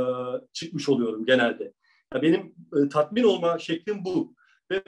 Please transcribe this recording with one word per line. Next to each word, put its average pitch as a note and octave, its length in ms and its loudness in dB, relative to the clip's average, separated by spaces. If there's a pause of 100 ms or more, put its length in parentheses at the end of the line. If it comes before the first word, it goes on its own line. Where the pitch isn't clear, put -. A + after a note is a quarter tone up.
(540)
çıkmış E3 360 -6
oluyorum A2+ 360 0
genelde. A#2+ 480 2 (400)
Ya B2+ 80 -2
benim, E3+ 340 2 (200)
e, C#3+ 140 2
tatmin D3+ 340 0
olma E3+ 360 2
şeklim F3 460 -6
bu. F3+ 300 -4 (360)
Ve F#3+ 160 -2